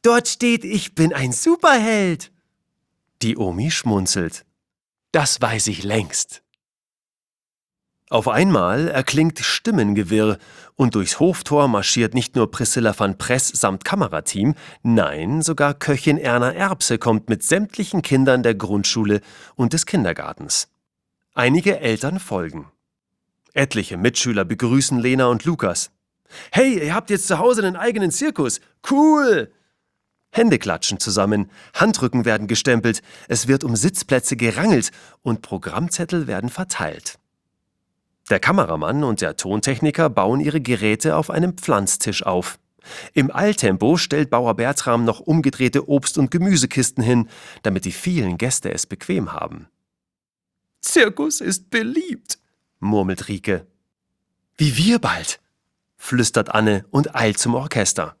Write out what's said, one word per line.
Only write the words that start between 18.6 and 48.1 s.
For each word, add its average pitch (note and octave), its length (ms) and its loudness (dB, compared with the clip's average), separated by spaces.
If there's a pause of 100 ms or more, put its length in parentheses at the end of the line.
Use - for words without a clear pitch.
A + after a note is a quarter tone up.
und B2 180 0
des E3 140 -2
Kindergartens. D#2+ 800 -4 (680)
Einige D#3+ 460 2
Eltern C3+ 400 -2
folgen. E2 520 -8 (840)
Etliche A2 440 -2
Mitschüler G#2+ 480 0
begrüßen B2 540 0
Lena B2+ 280 2
und A#2+ 180 0
Lukas. B2 440 -2 (640)
"Hey, A#3 340 2
ihr D#3 80 -2
habt G3+ 160 -4
jetzt G3+ 180 0
zu D#3+ 120 2
Hause A3 260 4
einen F3+ 100 -2
eigenen G3 360 0
Zirkus. E3 480 -2 (280)
Cool!" B3+ 640 4 (800)
Hände G#3+ 280 4
klatschen F2+ 400 -4
zusammen, G2+ 500 0 (240)
Handrücken B2+ 520 0
werden G#2+ 220 0
gestempelt, A#2 540 0 (260)
es A#2+ 200 -2
wird C3+ 160 2
um A#2+ 120 0
Sitzplätze C3 600 0
gerangelt A#2 560 2 (300)
und A#2 200 -2
Programmzettel D3 840 -6
werden G#2+ 220 -6
verteilt. - 680 -8 (1120)
Der G2 100 2
Kameramann A2+ 640 0
und A2+ 160 0
der E2 160 -4
Tontechniker C3+ 760 0
bauen G#2+ 300 2
ihre D3+ 220 -2
Geräte A2+ 560 0
auf D#3 120 0
einem F3 280 -2
Pflanztisch G2+ 680 -2
auf. F2+ 340 -4 (560)
Im C3+ 220 0
Eiltempo C3+ 600 2
stellt D3 320 -2
Bauer A#2+ 260 2
Bertram A#2+ 480 0
noch A2 160 0
umgedrehte C#3+ 680 0
Obst- C#3 280 0
und C3+ 140 0
Gemüsekisten C#3 720 0
hin, A#2 260 2 (340)
damit F#2+ 200 -2
die F#2+ 80 -6
vielen A2+ 460 -2